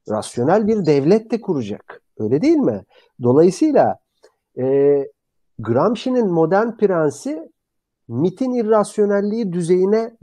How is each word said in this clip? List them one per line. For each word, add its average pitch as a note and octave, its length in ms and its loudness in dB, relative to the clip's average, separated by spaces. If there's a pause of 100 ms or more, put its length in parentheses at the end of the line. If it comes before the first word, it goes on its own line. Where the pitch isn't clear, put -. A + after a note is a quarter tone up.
rasyonel C3+ 580 -2
bir G#3 180 -2
devlet D#3 460 2
de A3+ 100 -4
kuracak. A#2+ 600 -8 (160)
Öyle A2+ 240 0
değil D#4 160 2
mi? B2 260 0 (400)
Dolayısıyla, D#3+ 760 2 (600)
e, B2+ 40 -4 (960)
Gramsci'nin G3 720 0
modern F#3+ 460 0
prensi G3 720 -4 (560)
mitin F3+ 460 -4
irrasyonelliği G#3 1000 -2
düzeyine F#3 680 0